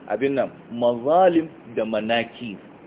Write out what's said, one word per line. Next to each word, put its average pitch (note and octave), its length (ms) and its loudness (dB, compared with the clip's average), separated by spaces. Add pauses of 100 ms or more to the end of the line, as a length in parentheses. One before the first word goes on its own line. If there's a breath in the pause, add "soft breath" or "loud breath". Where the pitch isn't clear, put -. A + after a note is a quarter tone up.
abin B2+ 260 -2
nan, A2 160 0 (220)
mazalim D3+ 760 2 (280)
da A2+ 80 0
manaki, A2 720 -4 (300)